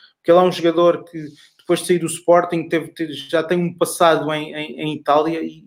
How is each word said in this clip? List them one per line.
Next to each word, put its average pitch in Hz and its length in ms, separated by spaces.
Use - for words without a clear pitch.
porque - 140
ele 175 80
é - 20
um 180 100
jogador 170 540
que 160 180
depois 170 220
de - 40
sair 180 140
do 160 80
Sporting 170 600
teve, 165 200
teve, 156 260
já 156 300
tem 175 160
um 170 120
passado 156 640
em, 151 180
em, 151 300
em 156 140
Itália 156 460
e, 160 260